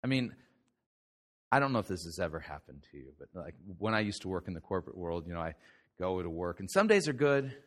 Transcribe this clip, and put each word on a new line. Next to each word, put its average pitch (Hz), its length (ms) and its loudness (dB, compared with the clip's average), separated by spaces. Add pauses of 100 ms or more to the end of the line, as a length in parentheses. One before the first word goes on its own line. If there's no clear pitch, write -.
I 127 60 0
mean, 127 260 2 (1160)
I 135 80 6
don't 139 120 2
know 120 60 4
if 98 80 0
this 87 200 -4
has 85 120 -8
ever 80 220 -2
happened 73 500 -14
to 73 80 -16
you, 67 220 -16
but, 71 80 -16 (120)
like, 82 140 -10 (240)
when 110 160 0
I 110 60 4
used 104 220 -2
to 95 60 -6
work 92 200 -4
in 92 60 -6
the 80 60 -6
corporate 92 380 -4
world, 85 300 -4
you 87 60 -6
know, 85 60 -4
I 80 140 -4 (460)
go 92 200 0
to 85 80 -2
work, 85 300 -4
and 95 100 -6
some 208 200 4
days 202 180 6
are 151 60 0
good 139 440 2 (100)